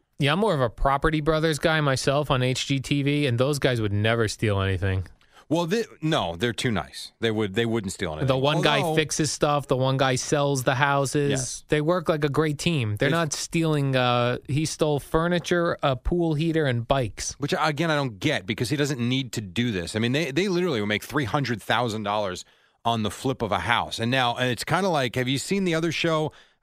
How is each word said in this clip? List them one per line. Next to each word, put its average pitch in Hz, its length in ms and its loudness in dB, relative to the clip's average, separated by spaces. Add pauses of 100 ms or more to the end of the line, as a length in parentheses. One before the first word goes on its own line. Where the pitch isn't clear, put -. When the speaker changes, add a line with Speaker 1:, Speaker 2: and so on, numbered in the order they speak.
(200)
Speaker 1:
Yeah, 139 140 4
I'm 180 60 0
more 214 140 2
of 139 80 0
a 117 80 2
Property 156 500 0
Brothers 156 400 0
guy 160 220 2
myself 139 500 0
on 127 120 2
H 127 220 0
G 139 140 0
T 143 240 0
V, 143 240 2
and 117 100 0
those 139 220 2
guys 127 220 2
would 101 120 0
never 110 360 2
steal 101 320 0
anything. 95 440 -2 (420)
Speaker 2:
Well, 170 180 0
they, 220 200 0 (140)
no, 123 360 0
they're 110 180 0
too - 160 -2
nice. - 420 -6 (100)
They 113 100 2
would, 104 240 -2
they 117 100 2
wouldn't 110 260 -2
steal 85 200 -6
anything. 78 160 -4
Speaker 1:
The 131 100 2
one 147 240 2
guy 147 200 4
Speaker 2:
Although 160 160 -2
Speaker 1:
fixes 156 340 0
stuff. 147 340 0
The 135 100 0
one 131 220 2
guy 131 160 2
sells 143 500 0
the 135 120 0
houses. 143 560 2
Speaker 2:
Yes. - 380 -4
Speaker 1:
They 151 120 2
work 170 260 0
like 156 160 2
a 151 60 2
great 147 300 0
team. 117 380 0
They're 143 120 2
Speaker 2:
They 165 60 2
Speaker 1:
not 165 180 0
stealing. 151 640 0
Uh, 123 420 2 (100)
he 147 180 0
stole 151 340 0
furniture, 170 840 0
a 139 140 2
pool 165 400 0
heater, 160 320 0
and 117 200 0
bikes. 131 520 -2
Speaker 2:
Which, 143 200 -2
again, 156 300 0
I 151 60 2
don't 127 240 -2
get 117 260 0
because 113 240 -2
he 156 80 -2
doesn't 139 220 0
need 127 320 -2
to 120 100 -6
do 110 300 -2
this. 87 240 -4
I 107 40 0
mean, 117 120 2
they, 147 180 0
they 185 200 0
literally 170 320 0
will 104 60 -2
make 104 160 -2
three 143 220 2
hundred 127 380 -2
thousand 113 400 0
dollars 101 420 -4 (400)
on 117 160 0
the 104 80 0
flip - 320 -4
of 101 100 -2
a 95 80 2
house. 90 380 0
And 117 140 -2
now, 123 240 2
and 127 160 0
it's 113 120 -6
kinda 185 240 0
like, 139 280 0
have 127 120 -2
you 135 120 0
seen 196 240 -2
the 175 100 0
other 160 180 0
show? 156 400 0 (320)